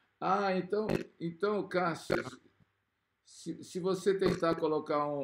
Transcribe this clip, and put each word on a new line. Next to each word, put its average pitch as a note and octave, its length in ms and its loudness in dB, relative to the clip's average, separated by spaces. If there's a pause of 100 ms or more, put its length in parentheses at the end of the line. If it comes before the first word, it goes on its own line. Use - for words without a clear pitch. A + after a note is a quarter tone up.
(220)
Ah, F#3+ 340 2
então, G3+ 320 0 (320)
então, F#3+ 480 -2
Cássio, F3 480 0 (1120)
se, - 380 -12
se - 160 -8
você F#3+ 380 2
tentar E3+ 380 2
colocar D3+ 520 0
um, C#3+ 160 -2